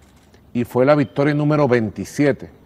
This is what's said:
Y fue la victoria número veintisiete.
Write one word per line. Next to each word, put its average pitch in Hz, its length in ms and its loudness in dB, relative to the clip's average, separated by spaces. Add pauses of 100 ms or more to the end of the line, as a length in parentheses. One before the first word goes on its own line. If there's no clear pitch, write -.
(540)
Y 123 120 -4
fue 127 200 0
la 147 100 6
victoria 147 380 0
número 147 340 0
veintisiete. 117 840 -2 (160)